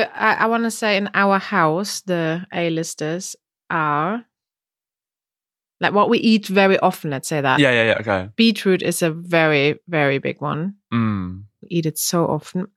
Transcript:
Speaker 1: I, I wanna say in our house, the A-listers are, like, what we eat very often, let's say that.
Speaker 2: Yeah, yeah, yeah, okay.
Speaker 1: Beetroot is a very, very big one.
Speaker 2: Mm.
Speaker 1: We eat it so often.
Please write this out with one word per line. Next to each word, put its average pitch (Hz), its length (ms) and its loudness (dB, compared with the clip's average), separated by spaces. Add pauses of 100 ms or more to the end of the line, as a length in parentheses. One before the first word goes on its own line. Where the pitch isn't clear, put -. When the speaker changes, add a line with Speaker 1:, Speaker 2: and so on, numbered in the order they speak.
(140)
Speaker 1:
I, 214 200 0
I - 120 0
wanna 233 240 0
say 214 260 -2
in 202 180 -2
our 196 240 4
house, 185 640 0
the 170 500 -2
A-listers 165 840 -4 (360)
are, 160 540 -2 (1600)
like, 170 140 0
what 202 160 4
we 240 80 4
eat 220 280 2
very 196 320 4
often, 175 320 0
let's 131 180 -8
say 151 120 -2
that. 135 180 2
Speaker 2:
Yeah, 135 140 4
yeah, 113 120 4
yeah, 110 160 2
okay. 101 360 -2
Speaker 1:
Beetroot 208 460 2
is 170 200 -2
a 170 80 0
very, 160 680 0 (100)
very 143 300 0
big 135 220 -6
one. 151 360 -6 (160)
Speaker 2:
Mm. 101 520 -4 (160)
Speaker 1:
We - 100 -20
eat 165 160 -2
it 156 120 -4
so 170 280 0
often. 180 400 -4 (100)